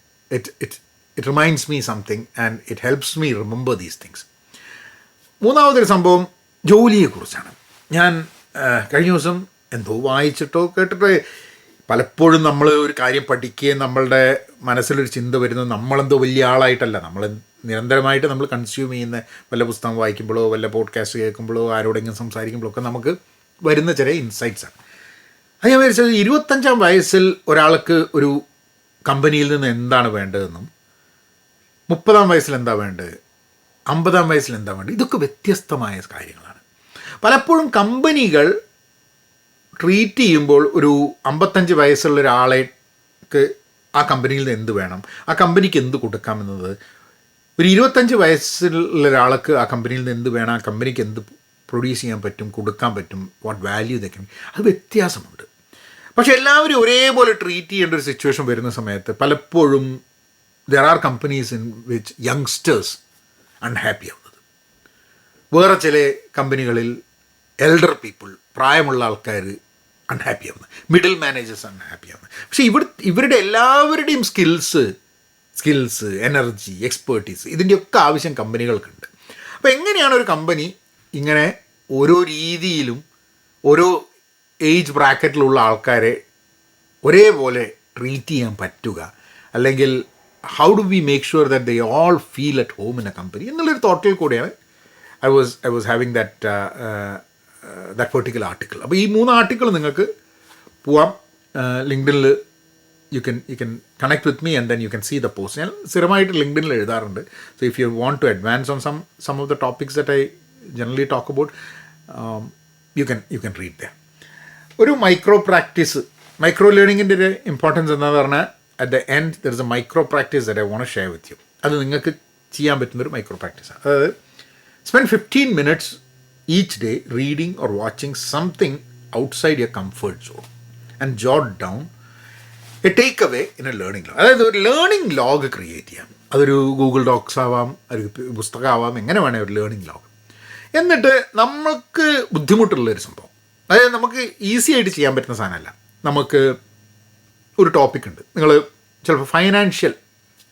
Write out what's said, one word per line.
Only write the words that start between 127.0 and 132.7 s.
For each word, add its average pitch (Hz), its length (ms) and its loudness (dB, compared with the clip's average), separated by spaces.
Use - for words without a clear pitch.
reading 143 480 -4
or 123 160 -6
watching 110 400 -8
something 156 520 -4
outside 135 480 -2
your 117 140 -4
comfort 95 500 -10
zone - 240 -20
and 135 180 -4
jot 127 300 0
down 92 220 -10